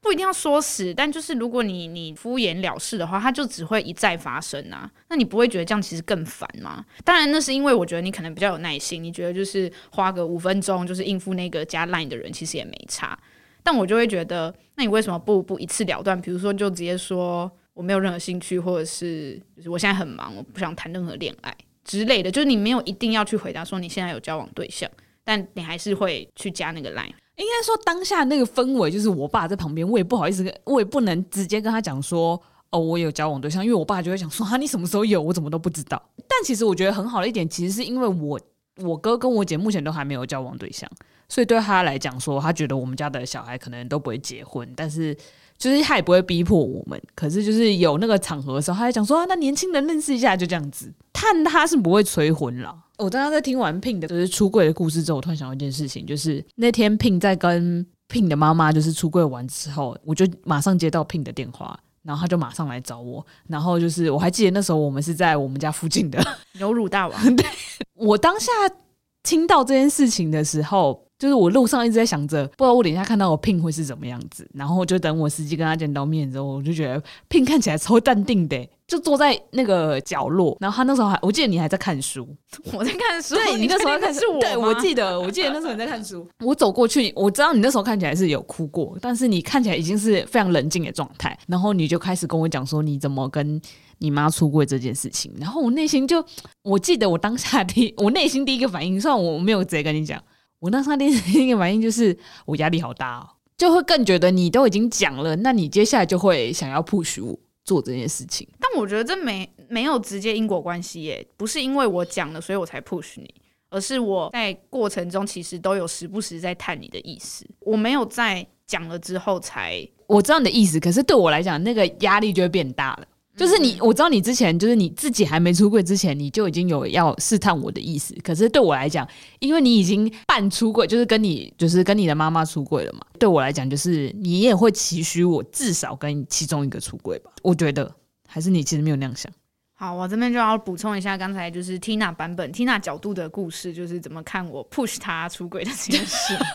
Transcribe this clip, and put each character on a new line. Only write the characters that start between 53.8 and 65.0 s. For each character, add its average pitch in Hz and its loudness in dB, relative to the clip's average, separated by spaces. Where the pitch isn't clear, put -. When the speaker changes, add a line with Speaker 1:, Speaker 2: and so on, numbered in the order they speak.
Speaker 2:
Pin 220 -4
的， 160 -4
就 175 -6
是 175 0
出 196 2
柜 196 6
的 160 4
故 165 0
事 160 0
之 160 -2
后， 151 0
我 165 -2
突 170 -6
然 165 -4
想 139 -8
到 131 -8
一 135 -8
件 139 -6
事 135 -6
情， - -10
就 143 -6
是 151 -4
那 233 2
天 214 2
Pin 202 2
在 190 4
跟 175 2
Pin 214 2
的 147 2
妈 156 6
妈 156 4
就 156 4
是 160 2
出 156 0
柜 170 4
完 127 -4
之 - -10
后， 143 -6
我 156 -2
就 190 4
马 151 0
上 185 4
接 160 2
到 160 0
Pin 156 -6
的 123 -10
电 123 -8
话， - -14
然 147 -6
后 156 -6
他 175 -2
就 175 2
马 123 -4
上 151 -4
来 123 -8
找 120 -14
我， 127 -12
然 151 -4
后 175 2
就 170 2
是 165 0
我 139 2
还 175 4
记 214 2
得 185 6
那 202 2
时 180 -2
候 156 4
我 147 2
们 135 -2